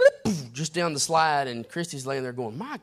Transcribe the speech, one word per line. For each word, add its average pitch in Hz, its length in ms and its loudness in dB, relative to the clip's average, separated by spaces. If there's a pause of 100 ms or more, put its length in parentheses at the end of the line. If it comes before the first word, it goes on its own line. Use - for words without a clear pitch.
(260)
bloop, 143 260 -4
just 156 220 -6
down 170 180 0
the 139 80 -4
slide, 156 460 2
and 117 200 -6
Christy's 151 400 -8
laying 139 160 -4
there 123 120 -6
going, 120 240 -6
"My 262 240 -8